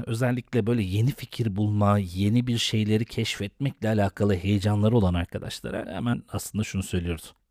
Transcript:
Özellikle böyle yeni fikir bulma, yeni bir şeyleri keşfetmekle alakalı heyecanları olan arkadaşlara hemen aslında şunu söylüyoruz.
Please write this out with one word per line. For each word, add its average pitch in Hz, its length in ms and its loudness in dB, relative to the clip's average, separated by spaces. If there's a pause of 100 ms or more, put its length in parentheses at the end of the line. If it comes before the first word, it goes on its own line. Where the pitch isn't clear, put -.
Özellikle 120 600 -2
böyle 117 160 2
yeni 101 280 2
fikir 110 460 -4
bulma, 104 420 2
yeni 101 480 2
bir 120 120 0
şeyleri 107 460 0
keşfetmekle - 840 -4
alakalı 104 460 2
heyecanları 104 640 2
olan 92 180 4
arkadaşlara - 800 -6
hemen 117 340 -2
aslında - 360 -4
şunu 98 180 -4
söylüyoruz. 87 520 -4 (160)